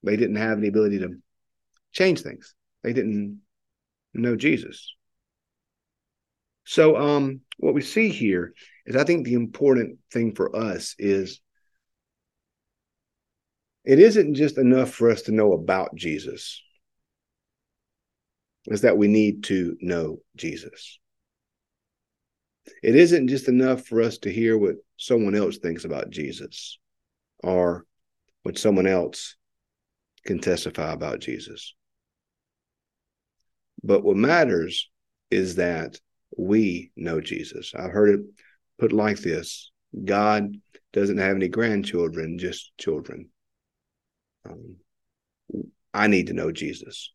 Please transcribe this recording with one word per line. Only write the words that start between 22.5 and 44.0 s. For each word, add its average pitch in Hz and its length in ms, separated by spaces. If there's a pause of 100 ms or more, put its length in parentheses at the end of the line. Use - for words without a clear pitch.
It 113 120
isn't 165 340
just 135 200
enough 127 380
for 113 160
us 113 160
to 101 140
hear 110 260
what 98 180 (220)
someone 110 360
else 101 220
thinks 82 300
about 76 240
Jesus - 680 (640)
or 90 440 (560)
what - 160
someone 98 280
else - 500 (880)
can 90 120
testify 85 540
about 73 280
Jesus. - 540 (2000)
But 98 220
what 98 120
matters 113 760 (400)
is 92 240
that 87 440 (380)
we 92 580
know 80 280
Jesus. - 520
I've 90 160
heard 101 300
it - 60 (520)
put 113 140
like 104 260
this, - 520 (340)
"God 104 520 (360)
doesn't 98 260
have 95 180
any 95 120
grandchildren, 87 920
just - 380
children." - 540 (1120)